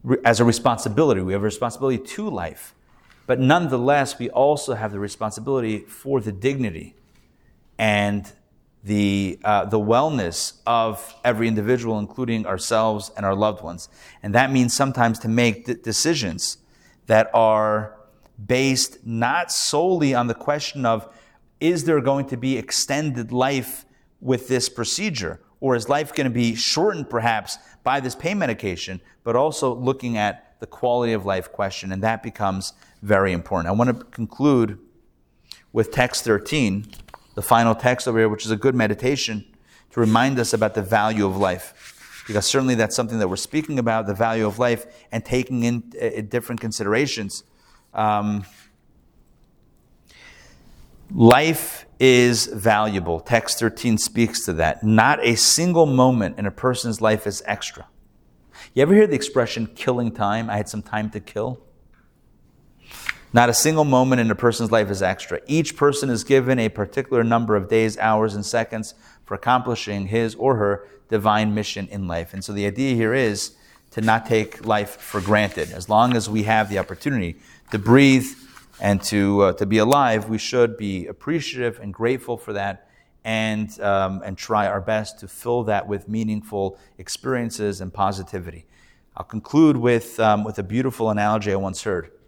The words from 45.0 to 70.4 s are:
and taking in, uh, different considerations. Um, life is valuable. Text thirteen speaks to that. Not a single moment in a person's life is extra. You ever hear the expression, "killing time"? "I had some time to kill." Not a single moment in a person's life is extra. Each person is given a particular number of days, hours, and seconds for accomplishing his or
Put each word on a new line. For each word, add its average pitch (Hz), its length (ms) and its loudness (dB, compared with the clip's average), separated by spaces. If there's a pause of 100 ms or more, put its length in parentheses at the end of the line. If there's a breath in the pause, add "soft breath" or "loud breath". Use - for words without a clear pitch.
and 113 100 -4
taking 127 400 -2
in, 117 380 -2
uh, 113 220 -4
different 113 400 -6
considerations. 110 840 -2 (480 soft breath)
Um, 104 520 -2 (2750 soft breath)
life 131 720 6 (120)
is 123 480 6
valuable. 101 760 0
Text - 380 0
thirteen 113 400 0
speaks - 460 -2
to 95 100 -4
that. 80 300 -2
Not 110 400 4
a 117 100 4
single 165 520 4
moment 127 520 2
in 101 80 -4
a 95 60 -4
person's 120 480 -4
life 107 260 2
is 101 200 -6
extra. - 400 -8 (880 loud breath)
You 127 80 4
ever 165 120 6
hear 214 120 10
the 143 100 0
expression, 117 500 -2
"killing 120 460 -2
time"? 110 380 -2
"I 104 60 -2
had 104 120 -4
some 107 140 -8
time 107 280 -6
to 107 100 -10
kill." 113 400 -8 (1700 loud breath)
Not 120 160 6
a 117 60 2
single 160 300 2
moment 131 360 4
in 113 100 2
a 104 40 2
person's 113 380 0
life 107 180 2
is 95 120 -2
extra. 92 440 -2
Each 156 300 0
person 139 340 2
is 117 140 -2
given 131 340 4
a 113 100 2
particular 117 540 -2
number 117 320 2
of 98 140 0
days, 110 300 2
hours, 107 360 2
and 104 100 -6
seconds 110 500 -4 (300 soft breath)
for - 100 -8
accomplishing 113 760 -2
his 113 260 0
or 127 220 0